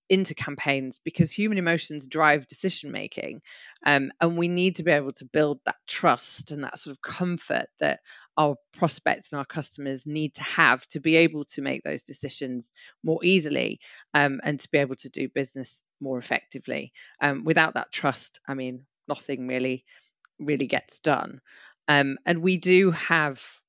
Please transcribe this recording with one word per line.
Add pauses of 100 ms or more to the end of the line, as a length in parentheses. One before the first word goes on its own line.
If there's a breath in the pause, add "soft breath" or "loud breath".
into
campaigns,
because
human
emotions
drive
decision
making. (440 loud breath)
Um,
and
we
need
to
be
able
to
build
that (100)
trust
and
that
sort
of
comfort (120)
that (340 loud breath)
our (180)
prospects
and
our
customers
need
to
have
to
be
able
to
make
those
decisions (320 loud breath)
more
easily, (340 loud breath)
um,
and
to
be
able
to
do
business (200)
more
effectively. (300 loud breath)
Um,
without
that
trust,
I
mean, (220)
nothing
really, (540 soft breath)
really
gets
done. (500 soft breath)
Um,
and
we
do
have, (240)